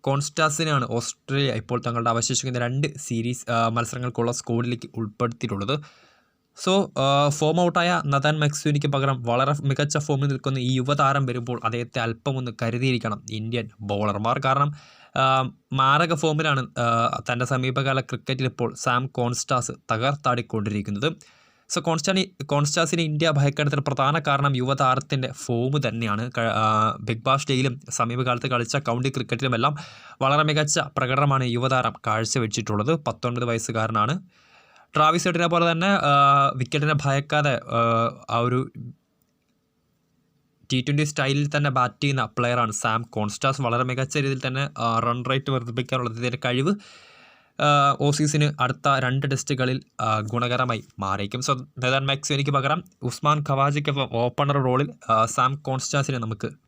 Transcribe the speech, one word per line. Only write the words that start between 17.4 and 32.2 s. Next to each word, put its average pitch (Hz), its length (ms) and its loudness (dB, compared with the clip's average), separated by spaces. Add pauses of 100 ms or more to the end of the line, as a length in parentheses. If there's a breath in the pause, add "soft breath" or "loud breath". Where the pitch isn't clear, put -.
സമീപകാല 131 560 -2
ക്രിക്കറ്റിൽ 131 440 -4
ഇപ്പോൾ 120 300 -2
സാം 127 320 0
കോൺസ്റ്റാസ് 123 640 -2 (200)
തകർത്താടിക്കൊണ്ടിരിക്കുന്നത്. 113 1200 -2 (640 soft breath)
So, 175 40 0
കോൺസ്റ്റാനി-, 165 680 -2
കോൺസ്റ്റാസിന് 160 560 0
ഇന്ത്യ 156 340 2
ഭയക്കേണ്ടതിന് 143 460 2
പ്രധാന 139 380 0
കാരണം 143 360 2
യുവതാരത്തിൻ്റെ 131 760 0
ഫോം 127 560 0
തന്നെയാണ്. 110 440 -2
ക-, - 80 -4
ആ, 110 600 2
ബിഗ് 113 240 -4
ബാഷ് 135 260 2
ലീഗിലും 131 400 0
സമീപകാലത്ത് 123 580 -2
കളിച്ച 120 280 -2
കൗണ്ടി 127 340 0
ക്രിക്കറ്റിലുമെല്ലാം 127 680 0 (460 loud breath)
വളരെ 143 220 4
മികച്ച 151 360 0
പ്രകടനമാണ് 135 680 0
യുവതാരം 123 480 0 (140)
കാഴ്ചവെച്ചിട്ടുള്ളത്. 110 880 0